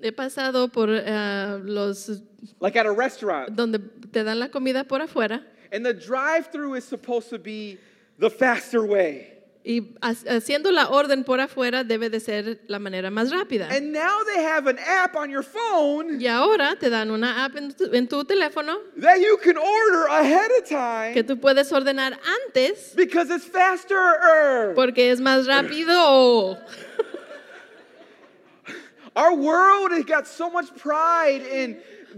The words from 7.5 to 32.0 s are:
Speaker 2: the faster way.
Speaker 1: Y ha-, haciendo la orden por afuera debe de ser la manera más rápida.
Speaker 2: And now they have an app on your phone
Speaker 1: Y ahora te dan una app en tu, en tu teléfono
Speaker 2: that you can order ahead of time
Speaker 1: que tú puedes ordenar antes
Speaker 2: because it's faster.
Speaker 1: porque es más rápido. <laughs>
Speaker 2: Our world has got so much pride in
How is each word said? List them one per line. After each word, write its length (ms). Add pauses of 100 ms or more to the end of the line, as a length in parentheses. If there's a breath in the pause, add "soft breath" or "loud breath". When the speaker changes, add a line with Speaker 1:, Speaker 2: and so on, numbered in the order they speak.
Speaker 2:
the 100
faster 560
way. 520 (260)
Speaker 1:
Y 380
ha-, 140 (120)
haciendo 440
la 180
orden 340
por 160
afuera 440
debe 260
de 100
ser 480
la 120
manera 320
más 200
rápida. 400
Speaker 2:
And 200
now 320 (120)
they 80
have 240
an 120
app 360
on 140
your 140
phone 760
Speaker 1:
Y 80
ahora 520
te 100
dan 220
una 340
app 100
en 160
tu, 220
en 140
tu 160
teléfono 540 (200)
Speaker 2:
that 220
you 240
can 140
order 520
ahead 400 (100)
of 80
time 460
Speaker 1:
que 100
tú 160
puedes 320
ordenar 460 (280)
antes 500
Speaker 2:
because 360
it's 140
faster. 1300
Speaker 1:
porque 360
es 80
más 280
rápido. 1160
<laughs> 60 (2500 loud breath)
Speaker 2:
Our 200
world 560
has 140
got 220
so 220
much 280
pride 640
in 360 (400 loud breath)